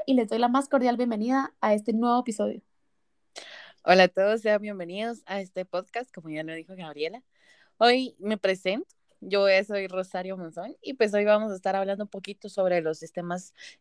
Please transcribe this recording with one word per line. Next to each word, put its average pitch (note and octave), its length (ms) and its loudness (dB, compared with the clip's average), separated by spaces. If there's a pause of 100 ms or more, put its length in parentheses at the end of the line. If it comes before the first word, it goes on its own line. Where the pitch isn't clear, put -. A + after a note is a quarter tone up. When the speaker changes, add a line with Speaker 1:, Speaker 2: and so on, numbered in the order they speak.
Speaker 1:
y C4+ 80 2
les A#3 160 2
doy A3+ 100 -2
la A#3+ 80 4
más C4+ 220 2
cordial A#3+ 260 2
bienvenida A#3+ 640 0
a G#3+ 140 2
este G#3+ 180 0
nuevo A#3+ 300 2
episodio. G#3 400 -4 (1200)
Speaker 2:
Hola F#3 200 8
a F3+ 40 8
todos, G#3 320 2
sean G#3+ 220 2
bienvenidos G#3 640 -8
a G3 160 -6
este F#3 240 -10
podcast, G3+ 500 -8
como D#3+ 140 -14
ya D#3 140 -8
lo D#3+ 100 -10
dijo E3 240 -14
Gabriela. E3 480 -10 (520)
Hoy B3 420 2
me G#3 180 -2
presento, F#3+ 500 -2 (320)
yo G3 260 0 (220)
soy G3 200 -4
Rosario F#3 500 -6
Monzón F3 440 -12
y - 120 -10
pues G#3+ 200 2
hoy G#3 120 2
vamos G#3 260 4
a F#3+ 40 -6
estar F#3+ 200 -2
hablando G3 300 -2
un - 40 -12
poquito G3+ 380 -14
sobre F#3 320 2
los D#3+ 180 -2
sistemas F3 560 -10 (280)